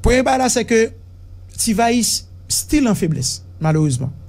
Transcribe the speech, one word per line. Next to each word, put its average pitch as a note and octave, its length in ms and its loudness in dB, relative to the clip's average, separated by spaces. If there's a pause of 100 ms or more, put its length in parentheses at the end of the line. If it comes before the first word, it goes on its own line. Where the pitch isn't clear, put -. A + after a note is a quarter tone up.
Premier B3 200 4
bail C4 160 2
là, C4 120 2
c'est A#3 160 0
que A3+ 240 2 (640)
Ti - 160 -2
Vice A#3 560 0 (180)
style - 400 0
en G#3+ 80 4
faiblesse, - 480 -2 (160)
malheureusement. D#3 540 0 (160)